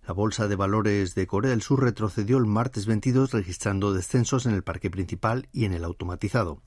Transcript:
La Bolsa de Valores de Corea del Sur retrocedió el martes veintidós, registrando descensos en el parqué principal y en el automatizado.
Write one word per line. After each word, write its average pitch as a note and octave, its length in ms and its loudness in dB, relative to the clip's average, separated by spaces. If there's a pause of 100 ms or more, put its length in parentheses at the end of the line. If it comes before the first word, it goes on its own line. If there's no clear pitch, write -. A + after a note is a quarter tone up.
La F2+ 80 -6
Bolsa G#2 360 0
de G2+ 80 0
Valores G2+ 580 2
de F#2+ 120 0
Corea A#2 240 0
del A2+ 100 2
Sur C3 200 2
retrocedió A2 560 0
el B2 80 4
martes G#2+ 420 0
veintidós, B2+ 440 2
registrando G2 640 -2
descensos A#2+ 520 0
en A2+ 80 2
el F#2 100 0
parqué F2 280 -4
principal G2 640 -2
y B2 100 0
en G2 80 0
el E2+ 140 -4
automatizado. F2+ 800 -4